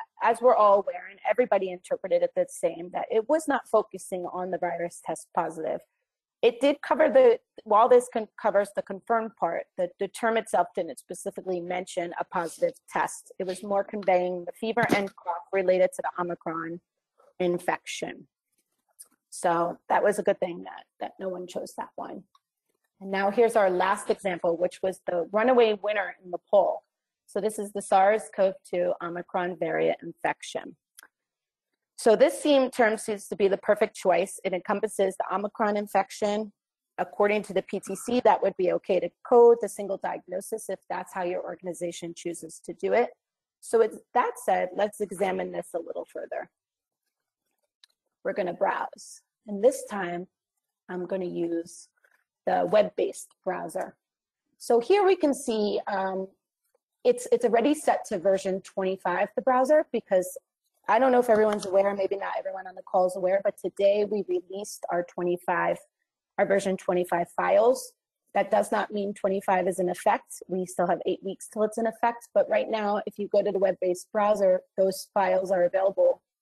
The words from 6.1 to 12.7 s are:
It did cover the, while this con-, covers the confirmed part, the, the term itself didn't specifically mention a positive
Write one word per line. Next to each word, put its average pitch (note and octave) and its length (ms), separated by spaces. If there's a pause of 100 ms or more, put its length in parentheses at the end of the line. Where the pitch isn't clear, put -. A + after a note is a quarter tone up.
It A#3+ 180
did C#4+ 220
cover D#4 260
the, B3 320 (240)
while A3 240
this B3 240
con-, G#3+ 160 (140)
covers G3+ 340
the G3 60
confirmed A3 580
part, F3 280 (100)
the, F3+ 120 (120)
the G3 80
term A3+ 260
itself G#3 400
didn't E3 240
specifically F3+ 640
mention F3 580
a - 60
positive E3+ 480 (180)